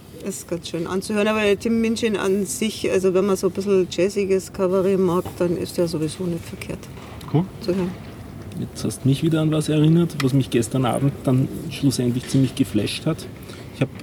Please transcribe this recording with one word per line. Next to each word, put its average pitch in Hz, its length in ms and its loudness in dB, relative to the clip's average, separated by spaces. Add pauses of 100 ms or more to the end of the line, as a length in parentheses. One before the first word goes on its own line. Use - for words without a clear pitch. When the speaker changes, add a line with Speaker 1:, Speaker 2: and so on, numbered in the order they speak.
(240)
Speaker 1:
Äh, - 40 -8
ist - 180 -8
ganz 165 220 -6
schön 170 180 -4
anzuhören. 208 420 0
Aber 214 120 2
der 202 180 4
Tim 226 220 2
Minchin 226 380 0
an 196 260 2
sich, - 480 -2
also 190 220 4
wenn 185 100 4
man 196 120 4
so 196 100 0
ein 180 80 0
bisschen 190 360 2
jazziges 190 600 0
Kabarett 190 480 2
mag, 180 240 2 (140)
dann 175 180 2
ist - 220 -4
der 175 100 4
sowieso 160 360 -4
nicht 170 200 -4
verkehrt - 360 -10 (520)
Speaker 2:
Cool. 170 140 4 (160)
Speaker 1:
zu 180 120 0
hören. 185 160 0 (720)
Speaker 3:
Jetzt - 240 -8
hast - 200 -4
du 131 40 4
mich 139 140 2
wieder 160 180 2
an 156 100 2
was 151 200 0
erinnert, 160 520 4
was 131 120 2
mich 135 160 2
gestern 131 340 2
Abend 123 300 2 (100)
dann 131 240 4 (220)
schlussendlich 127 580 0
ziemlich 135 260 2
geflasht - 520 -2
hat. 160 200 -4 (500)
Ich - 40 -2
hab 131 80 0 (140)